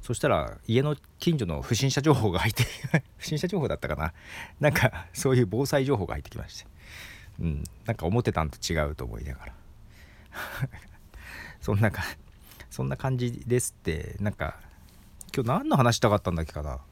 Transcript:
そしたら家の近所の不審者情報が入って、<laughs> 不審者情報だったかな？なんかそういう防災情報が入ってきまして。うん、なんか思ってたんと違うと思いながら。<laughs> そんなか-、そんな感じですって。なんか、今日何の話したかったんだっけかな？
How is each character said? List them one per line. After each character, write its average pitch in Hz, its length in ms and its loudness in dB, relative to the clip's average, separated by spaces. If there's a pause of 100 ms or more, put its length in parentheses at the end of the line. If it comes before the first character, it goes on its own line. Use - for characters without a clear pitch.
そ - 120 -4
し 113 60 -4
た - 80 2
ら 76 300 2 (100)
家 113 140 4
の 147 160 0 (200)
近 160 220 2
所 110 60 0
の 78 160 -2
不 113 140 0
審 135 160 2
者 143 100 0
情 151 120 6
報 107 160 4
が 87 100 0
入 107 120 2
っ - 20 -4
て、 123 120 2 (260)
<laughs> - 260 0
不 - 80 -14
審 156 120 -2
者 180 100 -2
情 190 120 0
報 123 100 0
だ 76 60 0
っ - 40 -8
た - 80 -8
か 73 80 -2
な？ 78 180 -2 (460)
な 147 100 6
ん - 40 2
か - 400 2
そ - 160 0
う 131 80 6
い 123 60 6
う - 20 4
防 110 200 0
災 139 200 2
情 139 100 4
報 98 100 0
が 62 100 -6
入 73 40 -4
っ - 40 -12
て - 60 -16
き - 80 -12
ま - 120 -10
し - 100 -16
て。 - 80 -20 (720)
う - 60 -4
ん、 73 180 -2 (220)
な 117 80 -2
ん - 40 -6
か - 80 -6
思 101 140 4
っ - 20 0
て 107 120 2
た 80 100 2
ん 78 60 -2
と - 120 -12
違 82 220 -2
う 73 120 -2
と 65 100 -6
思 55 140 -8
い - 40 -8
な 69 100 -8
が - 120 -14
ら。 - 80 -14 (1040)
<laughs> - 1000 -12
そ 107 120 0
ん 101 60 4
な 110 100 6
か-、 - 140 -6 (680)
そ - 140 -6
ん 135 60 -2
な 135 80 -4
感 131 200 0
じ 120 300 -2
で 123 140 4
す - 180 -6
っ - 20 -20
て。 78 380 -4
な 101 120 0
ん - 20 -6
か、 - 260 -6 (720)
今 139 100 0
日 110 40 0
何 226 220 0
の 294 80 6
話 120 180 6
し - 40 -2
た 113 100 6
か 104 60 6
っ 101 60 2
た 92 100 -2
ん 85 40 0
だ 82 80 -2
っ - 20 -4
け - 60 -14
か 76 100 -8
な？ 73 100 -6 (200)